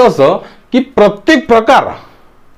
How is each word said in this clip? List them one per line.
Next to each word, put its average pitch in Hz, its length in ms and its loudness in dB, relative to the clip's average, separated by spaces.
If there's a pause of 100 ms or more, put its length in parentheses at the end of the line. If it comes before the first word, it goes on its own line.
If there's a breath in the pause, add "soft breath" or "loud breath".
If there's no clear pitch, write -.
असं 156 300 0 (360 loud breath)
की 254 60 0
प्रत्येक 254 680 -2
प्रकार 226 400 0 (720 loud breath)